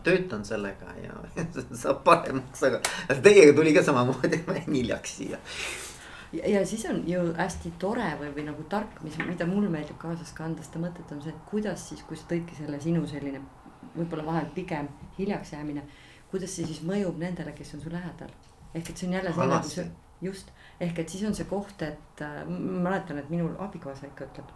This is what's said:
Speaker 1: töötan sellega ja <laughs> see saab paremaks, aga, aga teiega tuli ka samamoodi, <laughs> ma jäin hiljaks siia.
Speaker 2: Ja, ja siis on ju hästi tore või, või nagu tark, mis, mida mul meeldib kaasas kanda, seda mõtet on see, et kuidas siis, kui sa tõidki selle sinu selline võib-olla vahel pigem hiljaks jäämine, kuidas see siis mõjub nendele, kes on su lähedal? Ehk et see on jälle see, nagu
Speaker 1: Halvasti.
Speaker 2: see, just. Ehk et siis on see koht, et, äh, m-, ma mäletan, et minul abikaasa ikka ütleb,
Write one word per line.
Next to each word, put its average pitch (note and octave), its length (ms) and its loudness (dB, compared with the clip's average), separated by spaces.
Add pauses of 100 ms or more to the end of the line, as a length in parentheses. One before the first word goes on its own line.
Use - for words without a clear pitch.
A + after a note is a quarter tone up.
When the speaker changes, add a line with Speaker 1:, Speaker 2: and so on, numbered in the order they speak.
Speaker 1:
töötan E3+ 400 2
sellega G2+ 420 -6 (160)
ja - 120 -12 (200)
<laughs> E3 180 -4
see - 120 -8 (120)
saab C#3 280 0
paremaks, C3+ 580 4
aga, B2 180 4 (280)
aga C#3 120 2
teiega E3+ 340 12
tuli D#3 200 8
ka E3+ 80 10
samamoodi, D3 600 4
<laughs> - 40 -14
ma F3 80 0
jäin D3+ 200 -2
hiljaks - 420 -2
siia. - 220 -6 (920)
Speaker 2:
Ja, E3 160 -2
ja G3 180 4
siis A3 240 -4
on G3 160 0
ju F3 140 0 (180)
hästi F3+ 400 -4
tore G3+ 320 -2 (100)
või, C#3+ 140 -8
või D3 100 -6
nagu D3 200 -8
tark, G#3 380 -4
mis, D#3 160 -10
mida F3 280 -2
mul G3 240 2
meeldib D3+ 260 -4
kaasas E3+ 380 -8
kanda, D#3+ 280 -6
seda - 200 -10
mõtet F3 300 -8
on C#3+ 100 -10
see, D#3 80 -8
et D#3 200 -14
kuidas G#3 380 -4
siis, - 140 -12
kui D#3+ 140 -12
sa - 100 -16
tõidki E3+ 320 -4
selle D3 220 -6
sinu E3 260 2
selline C#3 340 -6 (560)
võib-olla D#3+ 300 -4
vahel D#3+ 280 0
pigem D#3+ 340 -4 (280)
hiljaks G3 380 -4
jäämine, D3 300 -6 (460)
kuidas F#3 200 -4
see E3+ 160 -4
siis D#3 160 -10
mõjub F#3 360 0
nendele, E3+ 360 -4
kes - 200 -12
on D3 60 -12
su D#3 100 -10
lähedal? E3 440 -10 (400)
Ehk E3 160 -6
et E3 80 -12
see F3+ 80 -6
on F3+ 80 0
jälle F#3 160 0
see, E3 80 0
nagu D3+ 140 2
Speaker 1:
Halvasti. - 220 0
Speaker 2:
see, - 160 -6 (300)
just. F#3+ 300 -8 (300)
Ehk E3+ 180 -2
et E3 100 -4
siis F#3+ 140 -8
on G#3+ 160 0
see E3 80 -6
koht, G3+ 360 -4
et, - 380 -8
äh, D3 280 -8
m-, F3+ 340 -2
ma F3 80 2
mäletan, F3+ 280 -2
et C#3 120 -8
minul E3+ 280 0
abikaasa C#3+ 520 -10
ikka - 160 -12
ütleb, - 300 -16